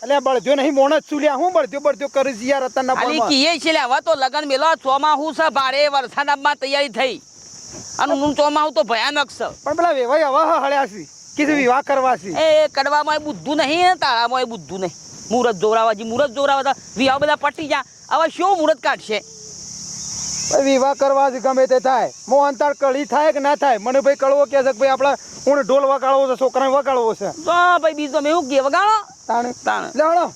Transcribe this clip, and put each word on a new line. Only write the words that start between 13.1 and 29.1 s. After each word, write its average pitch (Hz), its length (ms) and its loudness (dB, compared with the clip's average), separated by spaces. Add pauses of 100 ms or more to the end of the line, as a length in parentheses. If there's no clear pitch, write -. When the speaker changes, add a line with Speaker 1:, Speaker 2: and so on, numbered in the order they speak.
Speaker 2:
એ 302 40 -2
બુદ્ધુ 285 360 -6
નહીં, 320 440 2
તારામાં 247 420 0
એ 254 40 -2
બુદ્ધુ 190 320 -12
નહીં. 185 160 -6 (360)
મુહૂર્ત 233 280 2
જોવરાવા, 220 360 2
હજી 220 180 -8
મુહૂર્ત 247 220 0
જોવરાવા 277 300 0
તો 269 100 0 (240)
વિવાહ 262 220 2
બધા 294 180 0
પટી 294 300 -4
જા. 277 160 -2 (260)
હવે 311 220 2
શું 370 260 0
મુહૂર્ત 311 240 0
કાઢશે? 214 380 -4 (1300)
Speaker 1:
ભાઈ, 277 140 2
વિવાહ 269 320 2
કરવા 277 360 2
છે, 247 80 -6
ગમે 262 280 2
તે 262 120 4
થાય. 233 320 0 (160)
મોહનતાળ 285 480 2
કળી 277 300 0
થાય 302 280 2
કે 294 60 -2
ના 277 160 2
થાય, 269 240 2
મને 254 220 0
ભાઈ 277 140 4
કડવો 277 300 2
કહે 277 120 -2
છે 269 60 2
કે 254 160 0
ભાઈ 269 120 4
આપણા 262 240 2 (300)
હું 285 180 4
ઢોલ 269 240 2
વગાડવો 269 400 2
છે, 254 120 0
છોકરાને 262 320 0
વગાડવો 254 440 0
છે. 190 140 -6 (160)
Speaker 2:
તો 339 120 2 (240)
ભાઈ 311 140 0
બીજું 294 240 -2
તમે 285 100 -2
એવું 320 200 0
કે 269 120 2
વગાડો? 359 340 2 (320)